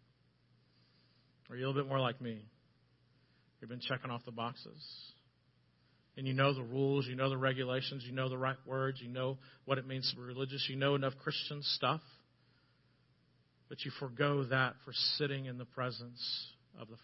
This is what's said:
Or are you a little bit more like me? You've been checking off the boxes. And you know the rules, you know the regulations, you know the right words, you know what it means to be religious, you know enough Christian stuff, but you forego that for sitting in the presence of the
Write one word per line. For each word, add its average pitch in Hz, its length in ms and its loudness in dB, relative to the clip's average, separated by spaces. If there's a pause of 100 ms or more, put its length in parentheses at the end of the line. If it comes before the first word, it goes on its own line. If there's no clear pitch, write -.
(1500)
Or 127 60 -12
are 123 40 -8
you 127 60 -2
a 135 40 0
little 139 140 2
bit 135 60 -4
more 135 120 4
like 123 200 2
me? 117 180 -4 (1200)
You've 113 80 -12
been 123 100 -8
checking 127 300 -2
off 120 160 -6
the 123 40 -10
boxes. - 800 -8 (1040)
And 135 120 -2
you 131 40 2
know 135 220 6
the 131 80 -2
rules, 135 460 4
you 127 80 -6
know 131 120 4
the 135 80 2
regulations, 131 680 0
you 127 60 -8
know 131 160 0
the 127 100 -2
right 131 180 0 (100)
words, 131 340 0
you 123 80 -10
know 127 280 -2 (280)
what 135 140 2
it 127 80 -4
means 131 240 -2
to - 60 -4
be 123 60 -10
religious, 131 480 -4
you 131 60 -6
know 139 180 6
enough 135 240 2
Christian - 440 -4
stuff, 143 380 2 (1700)
but - 160 -8
you 147 140 -4
forego 139 460 2
that 127 400 4
for - 80 -12
sitting 135 540 0
in 123 120 -6
the 123 60 -8
presence 120 880 -6 (260)
of 113 80 -12
the 110 180 -16